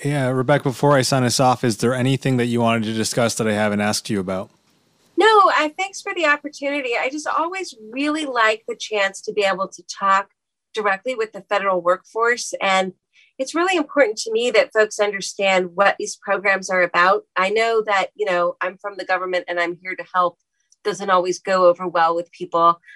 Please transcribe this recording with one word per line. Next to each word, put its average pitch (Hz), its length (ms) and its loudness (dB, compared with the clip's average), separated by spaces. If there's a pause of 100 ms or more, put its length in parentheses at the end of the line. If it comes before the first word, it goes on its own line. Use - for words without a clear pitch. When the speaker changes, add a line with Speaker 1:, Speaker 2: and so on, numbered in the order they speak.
Speaker 1:
Yeah, 143 240 0
Rebecca, 131 360 2
before 143 320 4
I 131 60 4
sign 131 200 2
us 120 160 0
off, 127 240 4
is 117 160 0
there 120 160 0
anything 127 440 0
that 120 80 0
you 117 140 0
wanted 113 240 2
to 110 80 -4
discuss 113 440 -2
that 113 100 -2
I 107 60 2
haven't 104 280 0
asked 104 300 -2
you 104 80 -2
about? 95 320 -6 (640)
Speaker 2:
No, 381 100 4
I, 311 520 4
thanks 381 240 -8
for 403 100 -8
the 349 140 -2
opportunity. 285 720 -4
I 247 100 -2
just 302 180 -8
always 349 480 -4 (160)
really 294 360 -4
like 226 420 0
the 226 80 -8
chance 196 460 -4
to 208 100 -8
be 202 120 0
able 190 240 -2
to - 160 -20
talk 196 460 0 (440)
directly 214 400 -2
with 220 180 -6
the 190 160 -14
federal 196 320 0
workforce. 220 800 0
And 190 320 0 (460)
it's 269 160 -6
really 359 240 0
important 285 400 0
to 226 140 -6
me 240 180 0
that 208 240 2
folks 214 240 0
understand 190 760 0
what 196 240 2
these 208 180 -8
programs 196 520 -2
are 185 140 0
about. 180 400 2 (120)
I 185 140 0
know 220 380 0
that, 196 280 0
you 208 120 -4
know, 175 340 0
"I'm 185 160 -6
from 202 220 -12
the 180 80 -10
government 185 420 -2
and 175 100 -4
I'm 175 220 -4
here 185 160 -10
to 175 160 -12
help" 180 260 0 (460)
doesn't 196 240 -4
always 180 300 2
go 185 280 2
over 175 220 2
well 165 260 2
with 170 180 -6
people. 170 460 2 (180)